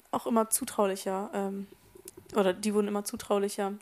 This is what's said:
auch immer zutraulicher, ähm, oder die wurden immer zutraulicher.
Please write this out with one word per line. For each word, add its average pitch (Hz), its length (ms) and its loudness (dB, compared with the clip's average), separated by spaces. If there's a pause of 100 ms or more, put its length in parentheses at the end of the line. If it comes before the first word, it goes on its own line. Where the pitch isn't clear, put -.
(120)
auch - 140 -2
immer 220 240 2
zutraulicher, 196 840 0
ähm, 196 320 -2 (720)
oder 190 160 6
die 202 220 -2
wurden 208 140 4
immer 202 160 -2
zutraulicher. 202 760 -2